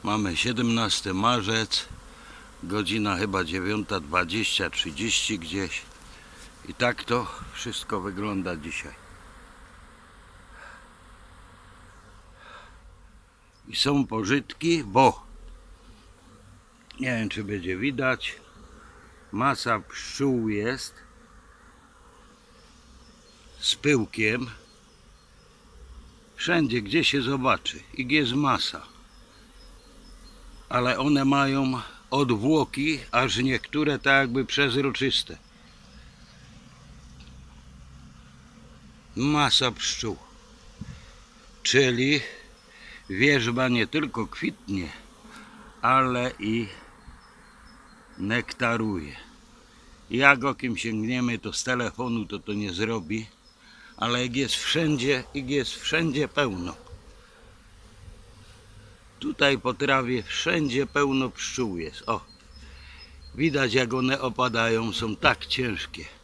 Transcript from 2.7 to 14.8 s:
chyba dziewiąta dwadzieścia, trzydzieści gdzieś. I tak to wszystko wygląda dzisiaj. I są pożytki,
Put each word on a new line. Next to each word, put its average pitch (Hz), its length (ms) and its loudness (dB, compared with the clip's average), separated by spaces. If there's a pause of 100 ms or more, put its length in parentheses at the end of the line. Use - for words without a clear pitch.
chyba 95 280 0
dziewiąta 95 560 -2
dwadzieścia, 87 680 0
trzydzieści 98 720 -2
gdzieś. 85 420 -4 (880)
I - 40 -12
tak 120 300 0
to 117 320 -2 (180)
wszystko - 480 -6
wygląda 95 540 -4
dzisiaj. 76 380 -10 (4000)
I - 80 -10
są 139 320 4
pożytki, 135 760 0